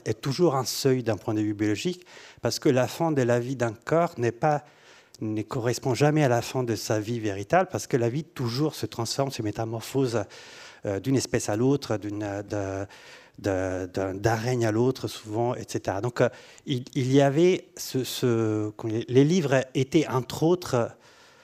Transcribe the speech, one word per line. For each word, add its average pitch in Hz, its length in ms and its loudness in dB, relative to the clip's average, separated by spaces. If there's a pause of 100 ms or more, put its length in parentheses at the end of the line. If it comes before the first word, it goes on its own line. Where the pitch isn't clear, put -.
est - 140 -4
toujours 143 340 2
un 135 100 0
seuil 131 380 2
d'un 110 140 0
point 110 180 -4
de 107 60 0
vue 107 140 0
biologique, 104 520 -2 (340)
parce 120 200 -2
que - 80 2
la 127 180 4
fin 165 240 -2
de 139 120 2
la 120 180 4
vie 127 160 -6
d'un 117 160 -2
corps 165 440 0
n'est 120 140 0
pas, 147 340 0 (560)
ne 107 220 -4
correspond 120 520 -2
jamais 147 280 4
à 139 60 6
la 117 120 4
fin 127 220 -4
de 113 140 0
sa 110 240 -2
vie 117 180 -4
véritable, 107 540 0
parce - 160 -6
que - 80 2
la 117 120 2
vie 139 140 -2
toujours 135 540 -4
se - 100 -6
transforme, 131 460 -4
se 120 100 -6
métamorphose, 113 800 -2 (640)
euh, 98 140 -2
d'une 131 160 0
espèce - 320 -2
à 104 80 -2
l'autre, 131 400 0
d'une, 101 520 -6
de, 98 380 -4 (540)
de, 92 460 -2
d'un, 95 280 -4
d'un 104 220 2
règne 117 300 0
à 110 40 2
l'autre, 120 380 0
souvent, 117 480 -4
et 117 100 -10
cetera. 101 340 -4
Donc, 120 200 -2
euh, 123 80 6 (360)
il, 131 200 -4 (100)
il 131 180 0
y 139 80 8
avait 156 560 4
ce, - 280 -6
ce, 110 720 0
comment 110 180 -4
dire, 110 140 -2
les 127 160 6
livres 143 400 4 (100)
étaient, 151 320 2
entre 123 380 -2
autres, 147 460 2 (540)